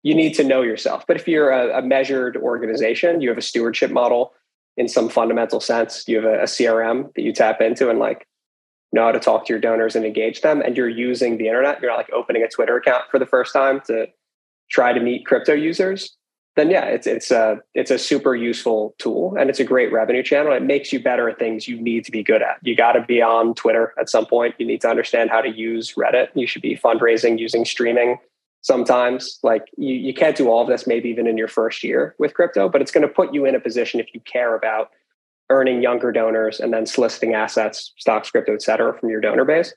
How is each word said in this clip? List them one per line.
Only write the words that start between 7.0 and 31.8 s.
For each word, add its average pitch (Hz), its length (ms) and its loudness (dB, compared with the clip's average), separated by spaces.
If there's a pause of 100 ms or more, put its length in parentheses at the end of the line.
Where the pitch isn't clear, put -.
that - 80 -4
you 110 100 -2
tap 110 260 2
into 120 300 2
and, 113 80 0
like, 113 300 -4 (640)
know 117 140 2
how 113 80 4
to 113 60 0
talk 110 260 2
to 117 80 -4
your 110 60 -2
donors 113 360 0
and 110 100 0
engage 110 360 -4
them, 151 200 2
and 123 160 -2
you're 123 100 0
using 120 500 -2
the 110 100 -2
internet, 131 340 0
you're 123 80 -2
not, 117 80 -2
like, 117 140 -6
opening 123 320 -2
a 113 40 -2
Twitter 120 280 0
account 123 340 0
for 139 80 0
the 131 80 2
first 127 260 0
time 135 360 2
to 113 200 -2 (640)
try 123 240 2
to 123 60 2
meet 120 260 -2
crypto 131 280 2
users, 170 640 -2 (400)
then 151 140 4
yeah, 185 160 2
it's, 120 220 -4
it's 113 240 -2
a, 110 280 2 (140)
it's 131 180 -2
a 123 60 2
super 135 380 0
useful 117 640 -2
tool 160 400 -4
and 135 120 2
it's 135 100 -2
a 131 40 2
great 123 280 2
revenue 123 320 0
channel. 147 300 2
It 127 100 0
makes 139 300 -2
you 127 80 -4
better 120 280 0
at 113 80 -8
things 110 300 -4
you 120 140 -10
need 117 240 -2
to - 60 -14
be 107 120 -6
good 110 180 2
at. - 200 -2
You 117 140 -2
gotta 120 260 4
be 117 200 0
on 113 340 2
Twitter 113 440 0
at - 100 -4
some 113 160 2
point. 120 320 0
You 117 80 -4
need - 160 -4
to 117 80 0
understand 117 400 0
how 113 120 2
to 120 80 -2
use 113 460 -6
Reddit. 123 380 0
You 123 140 -2
should - 140 -8
be 123 160 -4
fundraising 113 640 2
using 113 260 -2
streaming 120 540 0 (420)
sometimes. 123 840 0
Like, 113 240 0 (100)
you, 135 160 -4
you 127 200 -6
can't - 220 2
do 127 140 2
all 113 120 4
of 123 80 0
this 120 180 0
maybe 117 220 0
even 117 180 -2
in 110 100 0
your 110 120 -2
first - 340 -2